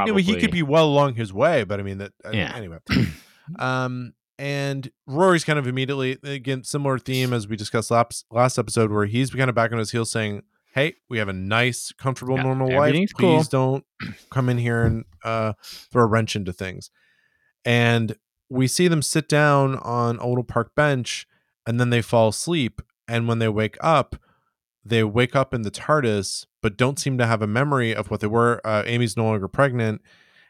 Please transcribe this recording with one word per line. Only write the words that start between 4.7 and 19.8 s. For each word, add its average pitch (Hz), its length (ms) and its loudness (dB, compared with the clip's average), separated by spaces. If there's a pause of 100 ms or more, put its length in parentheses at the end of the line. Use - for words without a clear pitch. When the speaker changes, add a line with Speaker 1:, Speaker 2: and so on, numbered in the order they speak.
Speaker 1:
Rory's 165 360 4
kind 151 140 0
of 139 80 -2
immediately, 131 580 -2
again, 135 400 -6
similar 139 360 -2
theme 131 340 -2
as 110 140 -2
we 110 80 -4
discussed 107 340 -2
last, 117 400 2
last 123 300 2
episode, 110 320 0
where 104 160 2
he's 123 240 0
kind 131 180 0
of 110 60 -4
back 113 160 2
on 117 80 -2
his 107 100 -4
heels 117 220 -2
saying, 104 320 -4 (320)
"Hey, 143 220 -2 (120)
we 123 80 -4
have 104 120 -2
a 98 40 -4
nice, 110 600 -2
comfortable, 127 420 -4
Speaker 2:
Yeah, 131 80 0
Speaker 1:
normal 131 240 0
life. 139 220 4
Speaker 2:
everything's 170 240 0
Speaker 1:
Please 160 340 4
Speaker 2:
cool. 131 360 0 (160)
Speaker 1:
don't - 160 -12 (140)
come 127 200 0
in 123 100 0
here 117 260 0
and, 113 200 0 (180)
uh, 113 300 -2 (100)
throw - 400 0
a - 20 6
wrench 110 300 0
into 95 180 -6
things." 95 380 -12 (760)
And 117 520 2 (340)
we 131 160 2
see 180 200 2
them 165 140 2
sit - 260 -2
down 143 500 4
on 117 420 -2